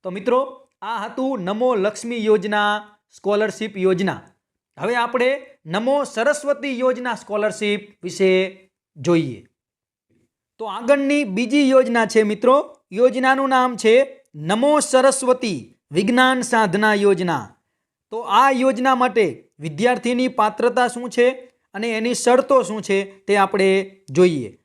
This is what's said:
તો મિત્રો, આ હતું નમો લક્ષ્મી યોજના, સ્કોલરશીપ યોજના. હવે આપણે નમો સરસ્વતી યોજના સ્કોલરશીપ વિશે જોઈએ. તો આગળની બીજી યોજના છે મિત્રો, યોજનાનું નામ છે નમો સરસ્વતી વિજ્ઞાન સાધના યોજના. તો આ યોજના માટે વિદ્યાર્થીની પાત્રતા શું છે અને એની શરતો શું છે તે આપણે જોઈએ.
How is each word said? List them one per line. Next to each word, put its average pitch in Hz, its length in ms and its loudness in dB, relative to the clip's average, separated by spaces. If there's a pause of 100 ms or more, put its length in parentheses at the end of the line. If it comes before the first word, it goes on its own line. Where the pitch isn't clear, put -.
તો 185 60 -8
મિત્રો, 240 280 0 (420)
આ 220 180 -8
હતું 233 420 -6
નમો 214 340 -2
લક્ષ્મી 214 500 -4
યોજના, 208 460 0 (400)
સ્કોલરશીપ 208 640 -4
યોજના. 185 420 0 (580)
હવે 202 180 -2
આપણે 240 340 0 (360)
નમો 220 380 -2
સરસ્વતી 277 760 -4
યોજના 247 360 -2
સ્કોલરશીપ 208 680 -4 (220)
વિશે 190 280 0 (680)
જોઈએ. 143 420 -2 (1200)
તો 226 60 -8
આગળની 277 600 0
બીજી 240 440 0
યોજના 240 360 4
છે 220 180 2
મિત્રો, 214 320 2 (360)
યોજનાનું 262 580 2
નામ 254 260 2
છે 220 180 2 (420)
નમો 208 440 0
સરસ્વતી 254 800 0 (320)
વિજ્ઞાન 247 500 2
સાધના 214 520 0
યોજના. 180 520 0 (680)
તો 220 60 -10 (140)
આ 247 200 4
યોજના 262 440 2
માટે 240 300 0 (340)
વિદ્યાર્થીની 240 680 -2
પાત્રતા 226 600 0
શું 240 220 -8
છે 247 180 2 (460)
અને 214 140 -8 (100)
એની 233 160 -2
શરતો 254 500 2
શું 208 180 -8
છે 196 160 -2 (300)
તે 202 100 2
આપણે 196 320 2 (400)
જોઈએ. 143 400 2 (160)